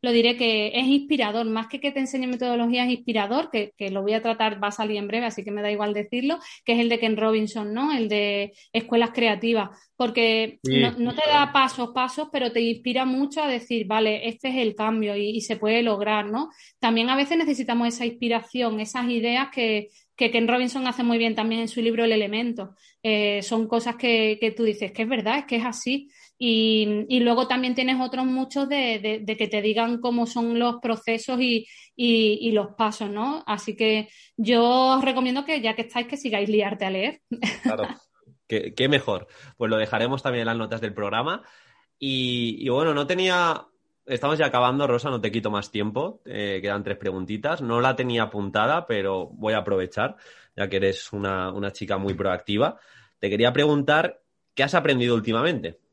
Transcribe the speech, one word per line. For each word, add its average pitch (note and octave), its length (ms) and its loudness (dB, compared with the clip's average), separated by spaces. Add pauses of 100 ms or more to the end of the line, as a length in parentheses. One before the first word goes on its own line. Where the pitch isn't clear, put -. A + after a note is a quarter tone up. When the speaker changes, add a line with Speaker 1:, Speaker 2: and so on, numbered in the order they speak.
Speaker 1:
lo B3 100 0
diré A#3 260 4
que A3 380 2
es B3+ 100 0
inspirador, C4 600 2
más A3 220 -2
que C4+ 120 -10
que C#4+ 120 -2
te C#4 80 -4
enseñe B3+ 280 -4
metodología, B3 580 0
es B3 60 0
inspirador, A#3+ 600 -2
que, G#3 260 -4
que G3+ 120 -6
lo G3 120 -4
voy G3+ 120 0
a A3 80 0
tratar, A3 400 -2
va G3+ 60 -2
a G#3 40 -2
salir G#3+ 260 -4
en G3+ 100 -4
breve, A3+ 200 -2
así A3 160 -8
que G#3 80 -8
me G#3 100 -4
da G#3 100 -2
igual G#3 220 -2
decirlo, B3 460 -2 (260)
que A#3 80 2
es A#3 60 4
el A#3 100 2
de A#3 100 2
Ken A3 180 0
Robinson, G#3+ 560 0
¿no? C#4 200 0
El A3+ 160 0
de G3+ 440 0 (200)
escuelas A#3 380 2
creativas, A3+ 580 0 (260)
porque A3+ 680 0
Speaker 2:
Sí, C3 80 0 (100)
Speaker 1:
no, A#3 160 4
no A#3+ 180 0
te D4+ 80 -2
Speaker 2:
claro. D4 220 6
Speaker 1:
da C#4 80 -10
pasos, C4 400 0
pasos, C4 380 -2
pero B3+ 200 0
te A#3 100 0
inspira A#3 440 0
mucho C#4 360 -2
a D4 60 0
decir, A#3 400 -2
"Vale, G#3+ 400 2
este A#3 220 -6
es B3+ 80 -2
el A3 180 0
cambio G#3+ 400 0
y, G#3 140 -2
y A3 120 -4
se A3 160 -4
puede A3 260 2
lograr", G#3 460 0
¿no? C#4 200 -4 (300)
También A#3 300 2
a C4 60 2
veces C#4 220 2
necesitamos A#3+ 500 0
esa A#3+ 180 -4
inspiración, A#3 760 -2
esas A#3+ 300 -4
ideas A#3+ 440 0
que, A3 360 0 (260)
que A#3 160 2
Ken A#3 160 2
Robinson B3 400 0
hace B3 160 -2
muy A#3 140 4
bien A3+ 180 2
también A3+ 260 0
en A3+ 60 -4
su A#3 140 -4
libro A3+ 220 2
El A3+ 80 4
Elemento. G#3+ 640 -2 (260)
Eh, G#3 400 2
son A3+ 260 -2
cosas A#3 280 0
que, A3+ 440 2
que A3 120 0
tú A3+ 120 -2
dices G#3 280 -2
que A3+ 120 -4
es A3 60 -2
verdad, A#3 300 0
es C#4 60 -8
que B3 120 -4
es A3+ 80 -2
así. B3+ 440 -4 (280)
Y, A3 720 2
y B3+ 120 4
luego A#3+ 260 4
también B3+ 260 0
tienes B3+ 280 0
otros B3+ 240 -4
muchos C4 420 -2
de, B3+ 320 0
de, G#3+ 220 -2
de G#3+ 160 -4
que A3 100 0
te G#3 140 -2
digan A3+ 400 0
cómo A#3+ 240 0
son A#3 340 -2
los A#3+ 220 2
procesos A3+ 580 -2
y, A#3+ 260 0 (300)
y, A3+ 460 4
y A#3 100 0
los G3+ 240 0
pasos, G#3+ 340 -2
¿no? B3 380 -4
Así G#3 280 -6
que A3 340 0 (260)
yo A#3 280 4 (340)
os C4 80 2
recomiendo B3+ 400 0
que, D4+ 160 -2
ya A3 140 0
que A3+ 80 -4
estáis, A#3+ 240 -4
que C#4+ 100 -8
sigáis G#3+ 320 -2
Liarte G3+ 360 0
a F#3+ 40 -2
leer. G3 400 -4
<laughs> A#3 340 -4
Speaker 2:
Claro. A3 240 0 (600)
Qué, - 280 -4
qué C3 140 2
mejor. A2 380 0 (300)
Pues A2 140 0
lo A2 60 2
dejaremos A#2 440 0
también B2 200 -2
en A2+ 60 -2
las A2+ 100 0
notas A2+ 240 -6
del G#2+ 120 -6
programa. A2+ 500 -4 (540)
Y, B2 600 -4
y C3+ 100 -6
bueno, D3+ 240 2
no C#3+ 140 -2
tenía, F3+ 580 2 (400)
estamos C#3 320 0
ya D3+ 100 4
acabando, B2+ 380 2
Rosa, B2 240 0
no A#2+ 120 -2
te G#2 100 -2
quito G#2+ 180 -2
más G2+ 220 -4
tiempo. A2 540 -4
Eh, G2+ 360 -6
quedan G2+ 220 -2
tres G2+ 140 -6
preguntitas. G#2+ 640 -4
No A#2 180 0
la B2+ 160 4
tenía A#2+ 280 0
apuntada, G#2+ 600 0
pero F#2+ 420 -2
voy G#2+ 260 -2
a G#2+ 60 2
aprovechar, G2 580 -2 (400)
ya G2 100 -2
que F#2+ 100 -4
eres F#2+ 360 0
una, F#2+ 400 -2
una G2+ 180 -6
chica G2 260 -4
muy G2 180 -2
proactiva. G2+ 600 0 (420)
Te G#2 100 -2
quería A#2 240 2
preguntar, D3 680 2 (340)
¿qué C3 100 2
has C#3+ 120 0
aprendido B2+ 400 4
últimamente? A2+ 640 0 (140)